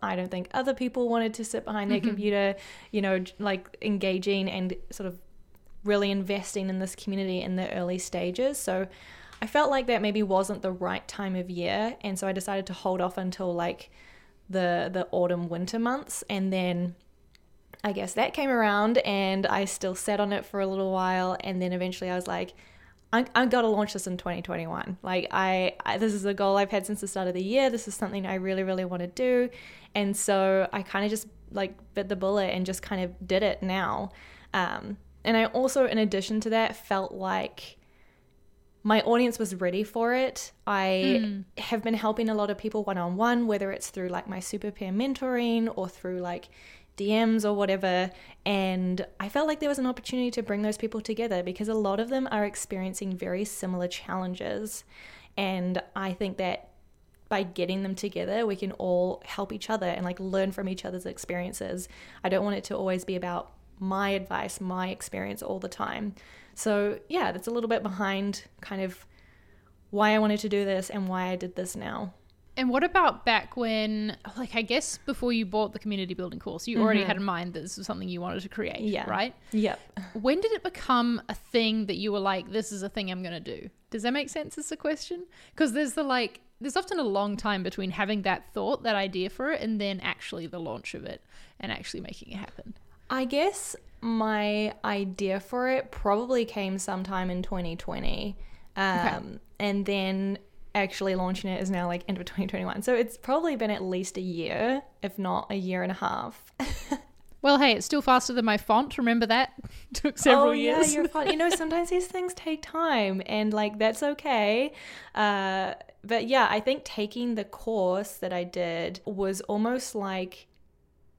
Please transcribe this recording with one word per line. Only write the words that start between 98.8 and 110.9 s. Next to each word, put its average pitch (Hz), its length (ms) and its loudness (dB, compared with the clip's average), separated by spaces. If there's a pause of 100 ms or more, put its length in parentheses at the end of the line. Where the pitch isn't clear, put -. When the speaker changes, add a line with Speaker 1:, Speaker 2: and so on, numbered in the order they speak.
Speaker 1:
Um, 180 560 0 (220)
and 202 260 0
then 196 520 0 (360)
actually 196 400 0
launching 185 340 0
it 185 140 -2
is 185 80 -2
now, 180 160 0
like, 175 220 -2
end 185 100 -2
of 180 60 -8
twenty 190 240 -4
twenty-one. 185 340 -4
So 247 120 2
it's 226 220 2
probably 311 380 0
been 214 160 0
at 202 120 -2
least 185 360 -2
a - 20 -4
year, 185 640 0 (220)
if 196 160 -6
not 185 300 0
a 208 40 -4
year 185 300 -2
and 185 80 0
a 185 40 -6
half. - 640 -6
<laughs> 269 60 -4 (800)
Speaker 2:
Well, 285 160 8
hey, 269 180 8
it's 269 100 -4
still 294 160 2
faster 254 300 6
than 240 120 2
my 214 120 4
font. 214 420 2
Remember 233 280 4
that? 226 260 4 (220)
<laughs> - 180 -16
Took - 260 0
several 277 300 10
Speaker 1:
Oh, 294 40 6
yeah, 285 260 4
Speaker 2:
years. 302 160 6